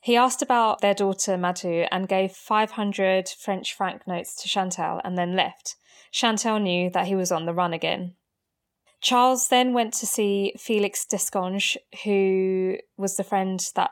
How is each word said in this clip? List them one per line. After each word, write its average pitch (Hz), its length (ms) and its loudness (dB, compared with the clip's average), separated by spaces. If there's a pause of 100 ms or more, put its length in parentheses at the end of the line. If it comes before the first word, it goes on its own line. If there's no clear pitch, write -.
He 240 140 2
asked 247 260 4
about 240 400 2
their 202 120 4
daughter, 196 440 0
Madhu, 180 540 -2
and 185 160 -4
gave 190 240 0
five 214 400 0
hundred 190 580 0
French - 440 -6
franc - 340 -6
notes 175 340 -8
to - 80 -8
Chantal 185 540 -4
and 185 140 -4
then 175 180 -2
left. - 400 -4 (360)
Chantal 220 480 0
knew 180 300 0
that 180 180 0
he 196 80 0
was 185 160 0
on 165 140 -2
the 170 80 -4
run 170 200 0
again. 165 420 -4 (840)
Charles 254 480 4
then 254 240 4
went 233 220 0
to - 100 -4
see 202 520 0
Felix 208 480 -2
Desconges, 190 720 -2 (260)
who 190 720 2 (200)
was 196 200 -4
the 190 60 -2
friend 190 400 0 (120)
that - 160 0